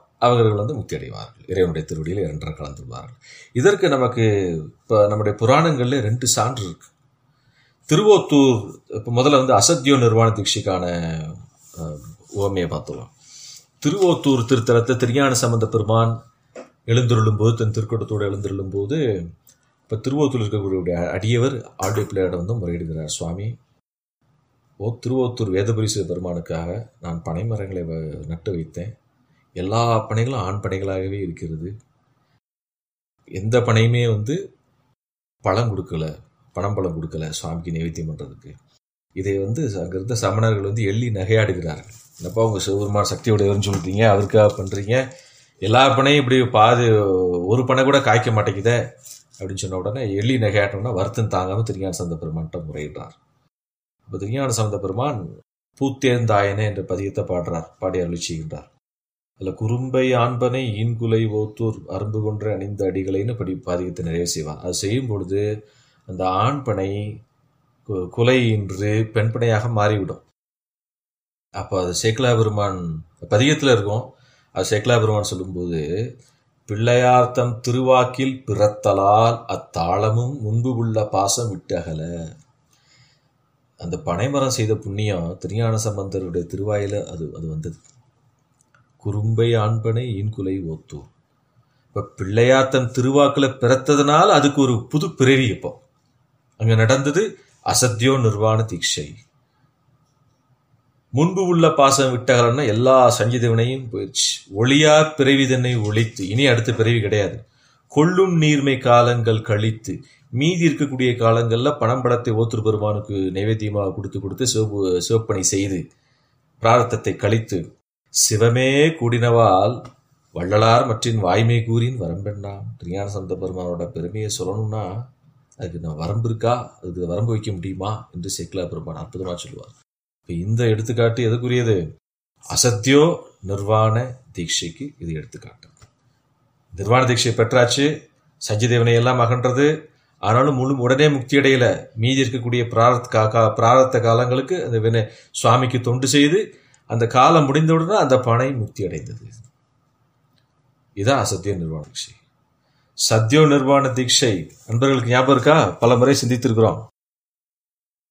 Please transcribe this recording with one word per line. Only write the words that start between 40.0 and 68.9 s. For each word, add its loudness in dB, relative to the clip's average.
சமணர்கள் 0
வந்து -4
எள்ளி -2
நகையாடுகிறார்கள். -2
"என்னப்பா -2
உங்க -2
சிவபெருமான் -2
சக்தியோட 0
எரிஞ்சு 0
சொல்றீங்க, 0
அவருக்காக 4
பண்றீங்க, -4
எல்லா 4
பனையும் 4
இப்படி 2
பாதி, 4
ஒரு 2
பனை 2
கூட 4
காய்க்க 2
மாட்டேங்குதே" 0
அப்படின்னு -10
சொன்ன -8
உடனே -4
எள்ளி 0
நகையாட்டம்னா -2
வருத்தம் -4
தாங்காம -2
திருஞான -6
சம்பந்த -8
பெருமான்கிட்ட -8
முறையிடுறார். -12
அப்ப -12
திருஞான -4
சம்பந்த -2
பெருமான் -4
பூத்தேர்ந்தாயனே 0
என்ற -4
பதிகத்தை -6
பாடுறார், -6
பாடி -4
அருளி -4
செய்கின்றார். -10
அதுல -8
"குறும்பை -2
ஆண்பனை 0
ஈன்குலை 0
ஓத்தூர் -4
அரும்பு -6
கொன்ற -4
அணிந்த -4
அடிகளைன்னு" -4
படி -6
பதிகத்தை -6
நிறைவு -4
செய்வார். -8
அது -8
செய்யும் -4
பொழுது -4
அந்த -4
ஆண் 0
பனை -6
கு-, -6
குலை 2
இன்று -2